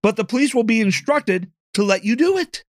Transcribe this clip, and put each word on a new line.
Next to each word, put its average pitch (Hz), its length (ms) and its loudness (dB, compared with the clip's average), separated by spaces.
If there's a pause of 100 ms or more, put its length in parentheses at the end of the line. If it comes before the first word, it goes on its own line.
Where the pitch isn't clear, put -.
but 214 140 2
the 214 100 -2
police 254 300 -2
will 240 80 2
be 226 180 2
instructed 196 680 -2 (220)
to 202 100 0
let 196 200 0
you 220 120 0
do 359 220 2
it. - 320 -6